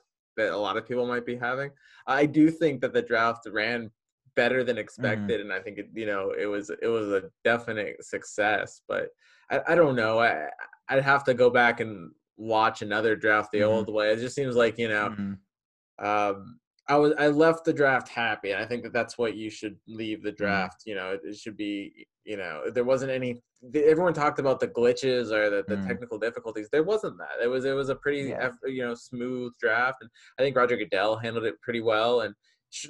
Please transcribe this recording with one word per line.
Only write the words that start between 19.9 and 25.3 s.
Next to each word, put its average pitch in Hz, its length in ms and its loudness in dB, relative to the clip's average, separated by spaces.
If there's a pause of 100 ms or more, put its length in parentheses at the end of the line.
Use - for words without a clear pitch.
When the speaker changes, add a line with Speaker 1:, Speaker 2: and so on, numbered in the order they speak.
Speaker 1:
the 104 60 -4
Speaker 2:
Mm-hmm. 101 120 -8
Speaker 1:
draft. 98 420 -2
You 107 120 -8
know, 92 160 -6
it, 98 100 -6
it 104 140 -12
should 107 200 -14
be, 101 520 -8 (160)
you 104 140 -10
know, 85 340 -6
there 123 100 0
wasn't 131 300 0
any, 127 300 -4 (280)
the, 147 140 0
everyone 160 300 6
talked 147 240 0
about 135 220 2
the 120 80 -2
glitches 123 600 0